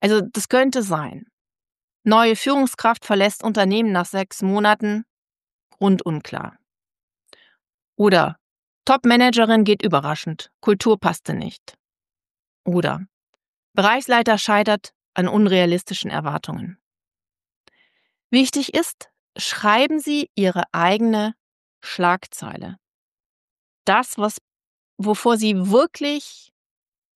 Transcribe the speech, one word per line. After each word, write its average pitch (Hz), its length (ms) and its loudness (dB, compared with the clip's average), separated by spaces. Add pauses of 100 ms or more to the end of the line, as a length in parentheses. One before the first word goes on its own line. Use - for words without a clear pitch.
Also 208 200 2
das - 280 -6
könnte 254 340 2
sein, 156 440 -6 (760)
neue 220 340 4
Führungskraft 269 680 0
verlässt 202 380 0
Unternehmen 208 500 0
nach 180 140 -2
sechs - 360 -8
Monaten, 208 640 0 (640)
Grund 190 320 0
unklar. - 560 -8 (1400)
Oder 175 420 2 (460)
Top-Managerin 240 800 4
geht 208 180 0
überraschend, 156 680 -4 (100)
Kultur 208 380 2
passte - 360 -4
nicht. - 440 -12 (840)
Oder 170 420 -2 (640)
Bereichsleiter 233 640 2
scheitert 208 560 0 (220)
an 180 140 0
unrealistischen 185 800 0
Erwartungen. 160 680 -8 (1600)
Wichtig 262 400 0
ist, - 360 -6 (260)
schreiben 269 640 0
Sie 294 340 -4
Ihre 185 380 0
eigene 214 640 0 (440)
Schlagzeile. - 1000 -6 (1080)
Das, 226 340 0
was, 214 200 -4 (600)
wovor 214 380 0
Sie 202 340 0
wirklich 285 800 -2 (640)